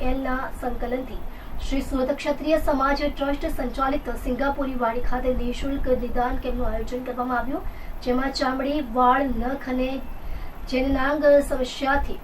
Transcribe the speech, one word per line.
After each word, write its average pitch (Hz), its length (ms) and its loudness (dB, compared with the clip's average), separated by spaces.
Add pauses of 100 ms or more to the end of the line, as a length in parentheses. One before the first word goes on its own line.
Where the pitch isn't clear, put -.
એલ 254 180 2
ના 254 180 -2 (240)
સંકલનથી 240 560 -4 (520)
શ્રી 269 120 0
સુરત 262 300 0
ક્ષત્રિય 294 460 0
સમાજ 285 440 2 (160)
ટ્રસ્ટ 277 280 -2
સંચાલિત 269 640 -2
સિંગાપુરી 269 640 -2
વાડી 240 260 0
ખાતે 254 340 2
નિઃશુલ્ક 247 540 0
નિદાન 247 480 0
કેમ્પનું 247 320 0
આયોજન 233 360 -2
કરવામાં 247 360 -2
આવ્યું, 277 220 -2 (420)
જેમાં 262 280 0
ચામડી, 277 520 0 (100)
વાળ, 247 300 6
નખ 254 460 -2
અને 262 300 -2 (720)
જનનાંગ 269 560 2 (240)
સમસ્યાથી 269 760 0